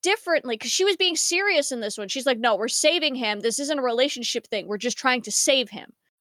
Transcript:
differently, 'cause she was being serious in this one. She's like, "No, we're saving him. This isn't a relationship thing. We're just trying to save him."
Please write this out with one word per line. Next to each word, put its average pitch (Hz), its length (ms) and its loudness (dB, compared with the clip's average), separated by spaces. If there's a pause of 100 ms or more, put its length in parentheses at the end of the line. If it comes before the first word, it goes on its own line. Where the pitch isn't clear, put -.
differently, 330 560 0
'cause 233 140 -4
she 370 120 2
was 392 120 4
being 359 180 2
serious 349 560 2
in 254 80 -6
this 214 180 -6
one. 208 120 -8
She's 254 180 -4
like, 254 140 2
"No, 226 160 4
we're 208 100 -2
saving 302 480 2
him. 214 280 -2
This 233 180 0
isn't 285 180 -2
a 269 40 -4
relationship 247 680 -2
thing. 208 180 -4
We're 208 100 -6
just 226 220 -4
trying 254 240 2
to 214 80 -10
save 262 400 2
him." - 220 -14 (280)